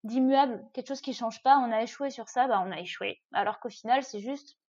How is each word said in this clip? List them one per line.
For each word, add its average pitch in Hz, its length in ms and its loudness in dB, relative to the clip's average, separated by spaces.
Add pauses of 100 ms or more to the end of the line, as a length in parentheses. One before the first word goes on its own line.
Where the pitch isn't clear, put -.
d'immuable, 262 680 2
quelque 254 140 -10
chose 269 140 -6
qui 262 120 -6
change 226 300 -6
pas, « 269 160 8
On 240 120 0
a 220 120 0
échoué 277 260 -4
sur 226 180 -12
ça, 254 200 0
bah, 202 180 2
on 190 60 -6
a 160 80 -8
échoué ». 190 420 -8 (120)
Alors 202 260 -2
qu'au 240 100 -8
final, 247 320 0
c'est 214 180 -10
juste 262 380 -10 (120)